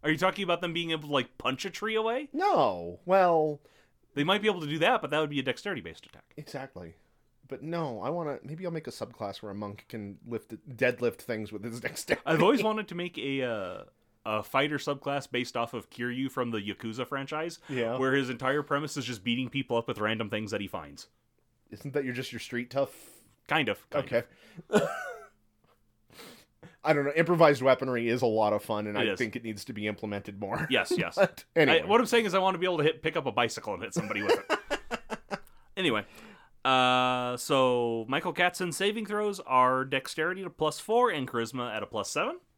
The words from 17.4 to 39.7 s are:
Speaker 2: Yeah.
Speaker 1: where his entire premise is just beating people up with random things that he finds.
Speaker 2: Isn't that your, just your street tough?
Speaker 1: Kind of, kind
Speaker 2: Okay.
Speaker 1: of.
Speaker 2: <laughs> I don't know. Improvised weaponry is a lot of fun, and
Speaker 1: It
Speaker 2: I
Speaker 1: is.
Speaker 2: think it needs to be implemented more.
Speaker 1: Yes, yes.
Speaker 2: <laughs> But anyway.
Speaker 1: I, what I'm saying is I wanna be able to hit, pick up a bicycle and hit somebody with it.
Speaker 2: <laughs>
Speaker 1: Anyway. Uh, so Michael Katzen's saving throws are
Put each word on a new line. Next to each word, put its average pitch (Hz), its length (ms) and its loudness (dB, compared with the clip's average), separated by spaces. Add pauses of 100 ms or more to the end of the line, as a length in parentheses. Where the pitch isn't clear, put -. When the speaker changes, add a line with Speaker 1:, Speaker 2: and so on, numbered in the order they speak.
Speaker 2:
Yeah. 123 300 0
Speaker 1:
where 131 160 4
his 135 160 2
entire 131 320 0
premise 147 340 -2
is 135 80 -4
just 113 180 -6
beating 120 280 0
people 131 260 -2
up 117 100 0
with 107 120 -4
random 107 320 0
things 107 220 -4
that 104 100 -2
he 98 40 -6
finds. 73 420 -12 (600)
Speaker 2:
Isn't - 220 -10
that 143 120 0
your, 127 100 -4
just 123 180 -8
your 117 80 -10
street 123 300 -8
tough? 139 200 0 (580)
Speaker 1:
Kind 151 200 0
of, - 220 -6
kind 147 160 -2
Speaker 2:
Okay. 120 160 0 (480)
Speaker 1:
of. 208 160 6
Speaker 2:
<laughs> - 40 -4 (1900)
I 151 120 4
don't 143 100 2
know. 143 100 -2
Improvised 160 460 6
weaponry 127 480 4
is 123 140 2
a 131 40 4
lot 107 280 4
of 104 80 0
fun, 107 240 -2
and 104 100 -4
Speaker 1:
It 104 40 0
Speaker 2:
I 107 120 2
Speaker 1:
is. 92 60 -4
Speaker 2:
think 113 180 -2
it 117 80 -8
needs 107 220 -8
to 127 80 -10
be 104 120 -4
implemented 101 540 -6
more. 107 300 -4
Speaker 1:
Yes, 120 260 2
yes. - 180 -2
Speaker 2:
<laughs> - 20 -4
But - 280 2 (100)
anyway. 156 280 6
Speaker 1:
I, 151 40 -6
what 214 140 6
I'm 240 60 2
saying 233 180 4
is 190 100 0
I 196 40 6
wanna 190 200 4
be 175 80 0
able 175 120 0
to 147 60 2
hit, 156 180 2
pick 160 140 -2
up 143 100 -2
a 127 60 -2
bicycle 110 420 0
and 87 80 -6
hit 113 120 -10
somebody 135 280 -2
with - 160 4
it. - 260 -2
Speaker 2:
<laughs> - 40 -20 (1080)
Speaker 1:
Anyway. 127 280 2 (580)
Uh, 127 760 2
so 123 680 2
Michael 147 280 -2
Katzen's 180 420 0
saving 208 300 0
throws 208 340 -2
are 127 460 4